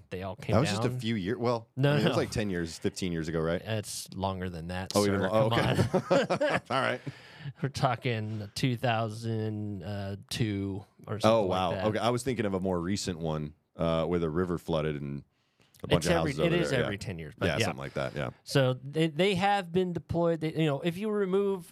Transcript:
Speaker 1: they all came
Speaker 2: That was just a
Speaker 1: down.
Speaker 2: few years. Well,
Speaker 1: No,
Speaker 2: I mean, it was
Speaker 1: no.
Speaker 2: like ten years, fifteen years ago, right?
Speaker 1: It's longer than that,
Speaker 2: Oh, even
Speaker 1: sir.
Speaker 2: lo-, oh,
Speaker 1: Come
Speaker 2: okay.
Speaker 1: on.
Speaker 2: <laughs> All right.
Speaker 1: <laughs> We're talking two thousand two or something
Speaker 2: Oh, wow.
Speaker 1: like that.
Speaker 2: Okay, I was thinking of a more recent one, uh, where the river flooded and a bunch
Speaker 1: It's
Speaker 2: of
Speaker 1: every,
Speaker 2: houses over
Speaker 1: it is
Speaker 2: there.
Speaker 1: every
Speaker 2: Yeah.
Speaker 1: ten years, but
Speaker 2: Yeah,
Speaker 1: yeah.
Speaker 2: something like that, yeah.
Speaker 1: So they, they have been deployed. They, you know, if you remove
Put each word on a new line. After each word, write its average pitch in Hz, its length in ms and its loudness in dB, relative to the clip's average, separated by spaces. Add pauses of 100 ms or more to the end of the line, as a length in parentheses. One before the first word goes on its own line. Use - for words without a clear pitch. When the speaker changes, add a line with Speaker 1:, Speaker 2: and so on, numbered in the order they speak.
(120)
Speaker 1:
they 90 100 -8
all 95 140 -8
came - 180 -4
Speaker 2:
That 104 60 8
was 143 100 4
just 113 160 0
a 120 40 2
Speaker 1:
down. 127 100 -6
Speaker 2:
few 117 160 0
years. 98 240 0
Well, 117 360 0
Speaker 1:
No, 135 140 4
Speaker 2:
I 147 60 4
mean, 147 100 4
it 170 40 4
was 147 60 0
Speaker 1:
no. 165 60 2
Speaker 2:
like 123 80 0
ten 104 220 -2
years, 85 260 -2
fifteen 92 340 -2
years 82 160 -2
ago, 82 120 0
right? 82 240 0
Speaker 1:
It's - 520 -6
longer 92 360 -2
than 85 160 -8
that, 90 260 -6
Speaker 2:
Oh, 104 140 6
even 98 120 2
Speaker 1:
sir. 92 100 2
Speaker 2:
lo-, - 20 -
oh, 110 180 4
Speaker 1:
Come 113 100 2
Speaker 2:
okay. 190 960 2
Speaker 1:
on. - 120 0
Speaker 2:
<laughs> - 40 -8
All 127 120 2
right. 123 200 0 (280)
Speaker 1:
<laughs> - 340 -14
We're 143 60 0
talking 110 840 -2
two 127 240 0
thousand 110 1080 -2 (460)
two 98 540 -2 (240)
or 101 120 -4
something 107 120 6
Speaker 2:
Oh, 113 160 6
wow. 92 240 2
Speaker 1:
like 101 80 0
that. 95 80 0
Speaker 2:
Okay, 107 120 0
I 107 120 2
was 123 100 0
thinking 117 240 -2
of 98 80 -2
a 95 60 2
more 90 200 0
recent 92 380 -2
one, 78 360 -4 (240)
uh, 82 280 2
where 87 140 2
the 85 100 0
river 87 300 0
flooded 78 420 -2
and 71 220 -8 (600)
a - 40 -8
bunch 170 180 2
Speaker 1:
It's - 20 0
Speaker 2:
of 170 60 4
Speaker 1:
every, 165 180 2
Speaker 2:
houses 135 80 -4
over 170 160 4
Speaker 1:
it 175 60 2
is 151 80 0
Speaker 2:
there. 131 140 2
Speaker 1:
every 73 120 -4
Speaker 2:
Yeah. 92 40 -6
Speaker 1:
ten 90 200 -8
years, 76 180 -12
but 104 100 0
Speaker 2:
Yeah, 73 100 2
Speaker 1:
yeah. 107 80 2
Speaker 2:
something 90 160 -4
like 69 140 -10
that, 67 200 -4
yeah. 67 140 -2 (160)
Speaker 1:
So 127 320 2 (120)
they, 156 180 0
they 180 280 2
have 196 380 2
been 185 180 2
deployed. 165 480 0
They, 160 140 -2
you 160 120 2
know, 143 140 2
if 170 180 -2
you 214 120 -2
remove 196 640 0